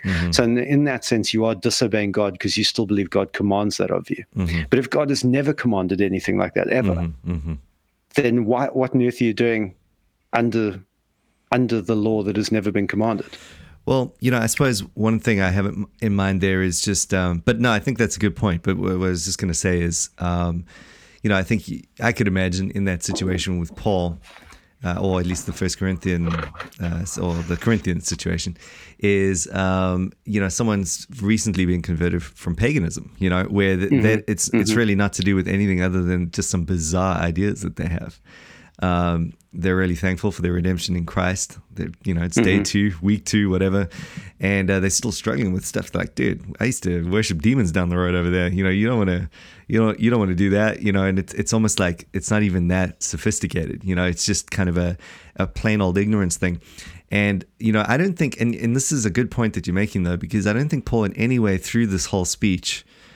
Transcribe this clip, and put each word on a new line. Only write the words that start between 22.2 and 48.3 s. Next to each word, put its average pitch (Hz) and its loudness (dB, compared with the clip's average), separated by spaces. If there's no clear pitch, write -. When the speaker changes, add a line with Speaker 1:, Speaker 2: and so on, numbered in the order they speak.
Speaker 1:
imagine 92 -2
in 98 -4
that 90 -2
situation 90 -2
with 85 -8
Paul, 87 0
uh, 90 -2
or 92 0
at 90 -2
least 90 -4
the 85 -6
First 92 -4
Corinthian, 90 -2
uh, 85 -6
s-, 95 -8
or 90 -2
the 85 -4
Corinthian 90 0
situation, 87 -4
is, 98 2
um, 92 0
you 104 -2
know, 95 0
someone's 101 -2
recently 98 2
been 87 2
converted 87 0
f-, - -16
from 87 -4
paganism, 113 -2
you 95 2
know, 92 2
where 95 2
th-, 95 0
Speaker 2:
Mm-hmm. 131 4
Speaker 1:
that 110 4
it's, - -2
it's 107 2
Speaker 2:
Mm-hmm. 107 2
Speaker 1:
really 104 4
not 101 2
to - -4
do 98 4
with 92 2
anything 95 2
other 92 2
than 90 0
just - -2
some 87 0
bizarre 90 0
ideas 90 -2
that 87 -8
they 85 -4
have. - -6
Um, 87 0
they're 92 0
really 92 2
thankful 92 0
for 87 -6
their 87 0
redemption 90 0
in 85 -2
Christ. 92 -2
They're, 87 -6
you 95 -2
know, 82 0
it's 85 -4
day 101 2
Speaker 2:
Mm-hmm. 101 2
Speaker 1:
two, 101 0
week 104 0
two, 104 2
whatever, 95 2
and, 95 0
uh, 98 2
they're 95 2
still 110 -2
struggling 110 -2
with 95 -4
stuff. - -6
Like, 92 -4
dude, 117 -2
I 117 0
used 127 -2
to 87 -2
worship 95 0
demons 113 4
down 87 0
the 87 0
road 90 2
over 87 2
there. 90 2